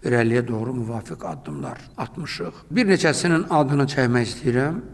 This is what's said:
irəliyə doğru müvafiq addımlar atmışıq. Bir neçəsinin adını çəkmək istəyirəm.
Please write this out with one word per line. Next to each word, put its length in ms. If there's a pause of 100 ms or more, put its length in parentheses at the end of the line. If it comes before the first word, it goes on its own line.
irəliyə 400
doğru 320
müvafiq 480
addımlar 540 (180)
atmışıq. 600 (100)
Bir 220
neçəsinin 580
adını 400
çəkmək 400
istəyirəm. 460 (200)